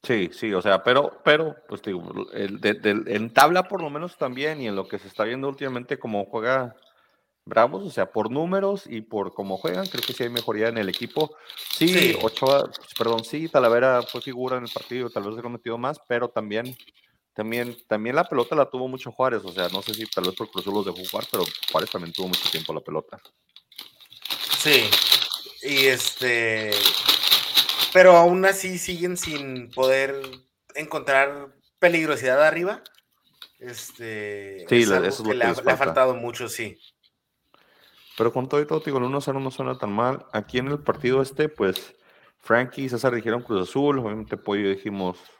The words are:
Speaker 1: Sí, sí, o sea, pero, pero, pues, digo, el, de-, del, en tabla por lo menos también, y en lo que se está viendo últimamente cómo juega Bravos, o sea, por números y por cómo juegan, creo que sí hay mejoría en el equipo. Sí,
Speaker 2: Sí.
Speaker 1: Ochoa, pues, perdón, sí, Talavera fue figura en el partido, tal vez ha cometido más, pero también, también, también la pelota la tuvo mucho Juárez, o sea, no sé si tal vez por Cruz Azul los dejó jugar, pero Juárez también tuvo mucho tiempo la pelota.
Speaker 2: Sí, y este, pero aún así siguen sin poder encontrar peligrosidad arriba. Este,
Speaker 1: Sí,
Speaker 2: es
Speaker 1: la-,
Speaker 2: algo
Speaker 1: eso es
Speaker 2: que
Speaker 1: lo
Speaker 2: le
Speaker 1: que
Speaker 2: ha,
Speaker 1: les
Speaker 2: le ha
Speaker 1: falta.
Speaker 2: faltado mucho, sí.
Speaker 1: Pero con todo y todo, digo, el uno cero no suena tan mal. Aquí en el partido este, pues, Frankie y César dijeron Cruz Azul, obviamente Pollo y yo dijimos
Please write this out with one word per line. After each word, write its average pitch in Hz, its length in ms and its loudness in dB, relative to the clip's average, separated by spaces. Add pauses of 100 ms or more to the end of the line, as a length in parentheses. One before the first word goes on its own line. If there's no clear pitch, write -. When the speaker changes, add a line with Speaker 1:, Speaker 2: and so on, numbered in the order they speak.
Speaker 1:
Sí, 101 300 0
sí, 110 200 -6
o 92 100 0
sea, 95 200 6
pero, 127 400 2
pero, 156 320 4 (120)
pues, - 160 -12
digo, 95 500 -8
el, 101 260 -6
de-, 104 140 2
del, 104 340 0
en 110 240 -2
tabla 175 360 6
por 185 160 -6
lo 147 80 -6
menos 160 260 -10
también, 143 420 -4
y 123 80 -4
en 101 80 -2
lo 95 120 -4
que 104 100 -8
se 98 100 -12
está 107 180 -4
viendo 131 220 -4
últimamente 135 520 -6
cómo 101 260 -4
juega 120 500 -2 (720)
Bravos, 139 400 2
o 156 60 -10
sea, 101 200 -2
por 110 200 -2
números 196 560 -2
y 113 140 -10
por 101 340 -6
cómo 98 220 -6
juegan, 90 280 -4
creo 123 180 -8
que - 100 -6
sí 127 100 -6
hay 120 60 -4
mejoría 117 400 -2
en 117 100 -4
el 98 100 -2
equipo. 135 460 -4 (420)
Sí, 160 100 4
Speaker 2:
Sí. 180 320 4
Speaker 1:
Ochoa, 135 460 2
pues, - 320 -16
perdón, 117 260 0
sí, 160 240 -8
Talavera 123 540 4
fue 123 200 -8
figura 127 360 -6
en 123 60 -6
el 113 80 -12
partido, 123 400 -6
tal 101 180 -4
vez 110 80 -8
ha 117 60 -12
cometido 120 340 -8
más, 135 300 -4
pero 120 220 0
también, 110 460 -4 (600)
también, 117 420 -4 (100)
también 110 280 -2
la 170 80 2
pelota 156 320 -2
la 139 160 4
tuvo 127 160 -6
mucho 127 240 -12
Juárez, 120 340 -2
o 90 60 -10
sea, 87 180 -2
no 95 140 -6
sé 110 100 -6
si 110 140 -8
tal 92 160 -4
vez 92 120 -2
por 110 140 -8
Cruz 95 140 -8
Azul 101 100 -4
los 104 120 -2
dejó 87 120 -6 (140)
jugar, 110 200 -6
pero 95 120 -2 (280)
Juárez 80 200 -2
también 85 200 -8
tuvo 92 160 -6
mucho - 220 -2
tiempo 80 240 -6
la 78 80 -6
pelota. - 400 -8 (1400)
Speaker 2:
Sí, 139 240 4 (800)
y 135 240 2
este, 117 840 0 (1200)
pero 185 240 12
aún 180 300 8
así 190 320 0
siguen 175 400 -4
sin 131 540 -8
poder 135 440 2 (600)
encontrar 143 800 0 (240)
peligrosidad 151 640 4
arriba. 170 400 0 (760)
Este, 104 1120 -10
Speaker 1:
Sí, 120 140 8
Speaker 2:
es 107 60 6
Speaker 1:
la-, 95 80 6
Speaker 2:
algo 90 120 2
Speaker 1:
eso 110 140 -6
es 110 60 -2
Speaker 2:
que 104 40 2
Speaker 1:
lo - 0 -
Speaker 2:
le 123 60 0
Speaker 1:
que 117 60 4
Speaker 2:
ha, 117 40 4
Speaker 1:
les 117 160 0
Speaker 2:
le 131 60 4
ha 131 60 2
Speaker 1:
falta. 135 80 2
Speaker 2:
faltado 131 300 2
mucho, 120 320 -8
sí. 110 300 -8 (1400)
Speaker 1:
Pero 117 160 2
con 131 160 -2
todo 147 120 2
y 147 60 -2
todo, 156 140 -2
digo, 143 160 -2
el 123 80 0
uno 139 160 -2
cero 139 180 -4
no 131 120 -6
suena 131 260 -6
tan 107 140 -6
mal. 123 420 0
Aquí 110 240 -4
en 139 100 -2
el 143 120 -4
partido 131 420 0
este, 143 280 -2
pues, - 460 -4 (440)
Frankie 131 440 0
y 131 60 -4
César 123 260 0
dijeron 113 260 -2
Cruz 95 280 -2
Azul, 139 300 2
obviamente 107 380 -6
Pollo 104 240 -2
y - 40 0
yo 98 60 2
dijimos 95 460 -4 (220)